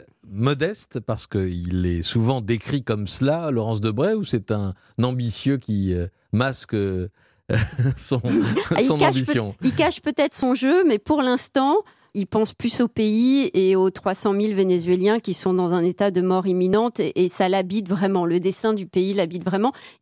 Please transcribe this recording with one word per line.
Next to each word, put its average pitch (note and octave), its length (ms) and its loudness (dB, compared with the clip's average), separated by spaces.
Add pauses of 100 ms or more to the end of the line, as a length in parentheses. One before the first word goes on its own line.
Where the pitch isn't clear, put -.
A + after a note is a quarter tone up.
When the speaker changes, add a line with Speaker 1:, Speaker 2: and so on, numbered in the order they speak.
(320)
Speaker 1:
modeste, C3+ 680 -2
parce - 260 -6
qu'il F2+ 580 -2
est F2 160 0
souvent A#2+ 380 0
décrit A#2 440 -4
comme G#2 240 -4
cela, D3+ 440 -2
Laurence A2 300 -2
Debré, A#2+ 320 0
ou G#3 100 -2
c'est A2+ 280 -4
un G2+ 220 -2 (280)
ambitieux B2+ 560 -2
qui, G2 360 -2
euh, F2 140 -2 (240)
masque, B2 440 -2
euh, F#2+ 340 -2 (400)
<laughs> A#2+ 480 0
son, C3 240 -4 (500)
Speaker 2:
Ah, - 80 0
il - 60 2
Speaker 1:
son D3+ 120 0
Speaker 2:
cache - 200 4
Speaker 1:
ambition ? A#2+ 340 0
Speaker 2:
peut-, - 160 -4
il B3 80 -2
cache D#4+ 260 0
peut-être - 320 0
son B3+ 220 0
jeu, D#4+ 320 2
mais A3 100 2
pour D4+ 240 0
l'instant, C4+ 540 2 (380)
il G3+ 120 -2
pense G#3+ 280 0
plus - 260 -4
au A#3+ 80 4
pays A#3 680 2
et F#3+ 220 4
aux F#3+ 140 4
trois F#3 240 -4
cent G3+ 200 0
mille G#3 220 0
Vénézuéliens F#3 640 2
qui G3 140 -4
sont F#3 200 0
dans F3+ 200 2
un E3+ 100 2
état F#3+ 260 0
de F3+ 120 0
mort F#3 260 2
imminente, F#3+ 540 2
et, - 200 0
et F3+ 60 4
ça F#3 220 0
l'habite F#3+ 400 -2
vraiment. F#3+ 360 0
Le E3+ 140 2
destin G3 340 0
du G3 140 -4
pays F#3+ 260 0
l'habite F3 300 -2
vraiment. G3 300 0 (280)